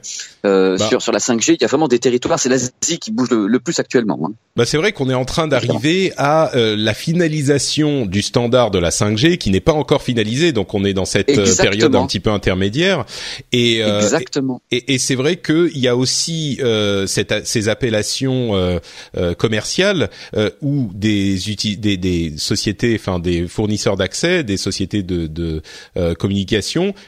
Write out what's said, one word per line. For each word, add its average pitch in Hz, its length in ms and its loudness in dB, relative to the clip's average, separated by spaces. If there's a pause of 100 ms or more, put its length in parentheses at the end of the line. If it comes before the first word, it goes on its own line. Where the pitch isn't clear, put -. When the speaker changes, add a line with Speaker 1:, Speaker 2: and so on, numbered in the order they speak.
(440)
Speaker 1:
euh, 95 340 4
Speaker 2:
Bah. 104 100 2
Speaker 1:
sur, 113 140 2
sur 113 100 -2
la 104 80 2
cinq 117 200 0
G. 160 140 4
Il - 80 -2
y - 20 2
a 110 40 4
vraiment 151 200 2
des 120 120 4
territoires, 123 400 0
c'est - 80 0
l'Asie 123 220 0 (300)
qui - 120 -10
bouge 233 180 0
le, 110 160 2
le 120 140 2
plus 165 180 -4
actuellement, 104 460 0
hein. 95 80 -4 (240)
Speaker 2:
Bah, 120 100 2
c'est - 120 -2
vrai 196 140 0
qu'on 131 180 -4
est 131 40 2
en 127 120 0
train 160 220 -2
d'arriver 143 680 2
à, 151 400 2
euh, 110 200 2
la 107 180 0
finalisation 151 1120 0
du 98 160 0
standard 120 480 2
de 95 80 2
la 82 120 2
cinq 107 280 0
G 165 200 4
qui - 120 -2
n'est 95 100 2
pas 160 120 2
encore 151 300 0
finalisé. 123 500 0
Donc 104 220 -2
on 98 100 2
est 98 100 2
dans 92 100 0
cette, 98 260 0
euh, 143 120 2
Speaker 1:
Exactement. 92 280 4
Speaker 2:
période 107 260 4
un 92 100 2
petit - 140 -4
peu 113 100 0
intermédiaire. 107 720 0 (480)
Et, 120 300 2
euh, 104 180 2
Speaker 1:
Exactement. 131 720 -2
Speaker 2:
et, - 240 -2
et 131 40 2
c'est - 160 -2
vrai 131 220 0
qu'il 156 420 0
y 127 100 2
a 123 80 2
aussi, 147 640 -2
euh, 104 440 0
cette, 104 400 -2
ces 110 220 -2
appellations, 117 840 -2
euh, 90 240 0 (380)
euh, 87 180 0
commerciales, 117 760 0 (260)
euh, 107 140 0 (120)
où 139 320 -2
des 98 560 0
uti-, 104 260 -4
des, 104 200 0
des 87 420 -2
sociétés, 110 600 0
enfin 92 200 -4
des 87 280 -2
fournisseurs 107 500 -2
d'accès, 165 460 0
des 101 140 -2
sociétés 98 460 -4
de, 87 240 -4
de, 80 360 -6 (340)
euh, 87 180 0
communication 101 800 -2 (140)